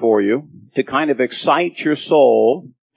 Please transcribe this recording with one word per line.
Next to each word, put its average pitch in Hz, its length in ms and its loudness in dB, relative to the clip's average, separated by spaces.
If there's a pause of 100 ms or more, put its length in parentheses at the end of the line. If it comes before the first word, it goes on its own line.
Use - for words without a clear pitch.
for 110 220 2
you, 120 260 -2 (260)
to 135 80 -2
kind 151 280 -4
of 123 100 -2
excite 165 580 -2
your 151 180 -2
soul, 135 720 2 (260)